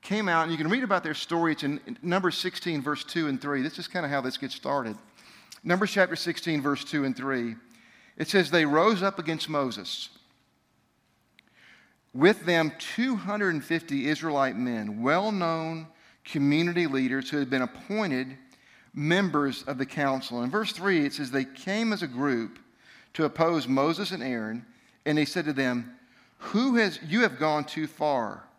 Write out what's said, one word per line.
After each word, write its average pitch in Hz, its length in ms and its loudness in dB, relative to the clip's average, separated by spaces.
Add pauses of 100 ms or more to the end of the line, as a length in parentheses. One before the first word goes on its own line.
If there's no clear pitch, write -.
came 202 280 -2
out, 165 160 4
and 165 80 -2
you 160 40 -2
can 151 120 -2
read 254 160 0
about 196 180 2
their 156 120 -4
story. 165 380 0
It's 151 120 -4
in - 360 -4
Numbers 180 380 0
sixteen, 170 420 -4
verse 143 240 -4
two 165 220 -2
and 135 140 -2
three. 143 220 -2
This 151 180 -6
is - 80 -10
kinda 170 200 -4
how 143 120 0
this 127 180 -4
gets 131 160 -8
started. 127 420 -4 (680)
Numbers 185 260 2
chapter 175 260 2
sixteen, 156 460 -2
verse 139 220 0
two 147 200 -2
and 135 120 -2
three. 127 400 -2 (600)
It 156 120 -6
says, 175 220 4
"They 160 140 6
rose 175 380 6
up 196 160 0
against 160 300 -4
Moses. 127 640 -4 (2000)
With 175 300 6
them, 165 340 4
two 254 380 -2
hundred 196 380 -2
and 139 100 -4
fifty 139 440 -2
Israelite 147 480 0
men, 110 460 -4
well-known 165 840 0 (380)
community 165 600 2
leaders 131 440 0
who 147 80 0
had 135 120 -2
been 131 120 2
appointed 135 720 -4 (580)
members 151 680 2
of 139 160 -6
the 135 80 -2
council." 131 560 -2
In 123 80 -2
verse 208 220 -2
three, 170 340 2
it 135 80 -4
says, 139 160 -6
"They 135 160 0
came 214 460 -2
as 202 100 -2
a 170 40 -4
group 123 520 -2 (560)
to 160 100 2
oppose 160 420 2
Moses 160 440 2
and 175 120 -6
Aaron, 120 440 -4 (400)
and 151 100 2
they 151 80 4
said 156 220 -2
to 151 60 -2
them, 123 440 -2 (420)
'Who 240 380 2
has, 202 260 2
you 175 200 2
have 147 160 2
gone 151 260 2
too 156 220 -4
far.'" 127 580 -2 (140)